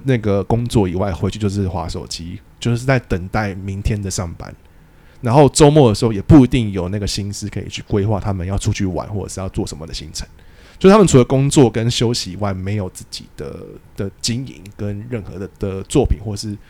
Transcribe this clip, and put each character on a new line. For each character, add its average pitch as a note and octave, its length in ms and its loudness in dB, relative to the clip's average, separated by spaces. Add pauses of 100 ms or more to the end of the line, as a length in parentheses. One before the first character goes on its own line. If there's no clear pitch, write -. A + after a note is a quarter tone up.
那 C3 140 2
个 G2+ 260 -2
工 A#2 200 0
作 A2 240 2
以 F2 60 -4
外， G2 180 -2
回 F2+ 160 -4
去 G#2 120 -6
就 G#2+ 80 0
是 G2 180 -2
滑 F2 220 -6
手 - 180 -10
机， F2 320 -12 (220)
就 A#2 100 -2
是 A#2+ 160 -4
在 C3 140 0
等 F#2 280 -6
待 G#2+ 280 -4
明 F#2+ 260 -10
天 G#2 180 -2
的 G2 80 -6
上 F2+ 260 -6
班。 - 200 -16 (640)
然 - 140 0
后 D3 140 8
周 D3 200 6
末 D3 200 8
的 G#2 60 2
时 - 100 -2
候 A2+ 80 0
也 F#2+ 100 -4
不 C#3+ 220 10
一 B2 40 2
定 A#2 220 -2
有 F#2 180 -4
那 G#2 120 -4
个 G2 60 -4
心 G2+ 260 -4
思 G2+ 160 -8
可 G2+ 120 -8
以 - 80 -10
去 - 200 -12
规 G2+ 180 0
划 G#2+ 140 0
他 G2+ 120 -4
们 F2+ 140 -4
要 G2 100 -2
出 G2+ 160 0
去 G2 140 -2
玩 D#2+ 220 -4
或 G2 160 -6
者 - 40 -8
是 - 120 -10
要 F#2 80 -6
做 F#2+ 180 -6
什 - 100 -12
么 D2 100 -14
的 D#2+ 60 -14
行 - 200 -12
程。 - 140 -10 (520)
就 F#3 100 6
他 G3 80 10
们 G#3 100 8
除 C#3 120 6
了 B2 60 6
工 C#3 260 0
作 C3+ 180 6
跟 A2+ 220 -2
休 A#2+ 240 -2
息 F#2+ 180 -8
以 F2 40 -12
外， G2 180 -4
没 F#2+ 220 -6
有 F#2+ 140 -4
自 - 200 -18
己 - 160 -16 (100)
的， - 200 -12 (400)
的 G2 140 -6 (100)
经 A#2+ 260 -4
营 C#2+ 160 -18 (140)
跟 G#2 340 -8
任 A#2+ 100 -6
何 F#2 160 -12
的， G2 220 -10
的 F#2+ 240 -6
作 B2+ 240 2
品， - 180 0
或 G#2+ 120 -6
是， G#2 200 -8 (120)